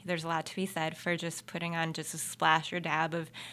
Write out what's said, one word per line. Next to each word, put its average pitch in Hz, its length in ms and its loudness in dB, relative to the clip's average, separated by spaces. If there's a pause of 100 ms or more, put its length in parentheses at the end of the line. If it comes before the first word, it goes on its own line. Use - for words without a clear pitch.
There's 170 200 0
a 165 40 -4
lot 160 160 0
to - 100 -10
be 190 120 0
said 160 320 -2
for 175 180 0
just 170 300 -4
putting 170 280 -4
on 160 200 0
just - 180 -6
a 160 60 -6
splash 160 520 4
or 180 100 -2
dab 160 340 2
of, 165 160 -4 (220)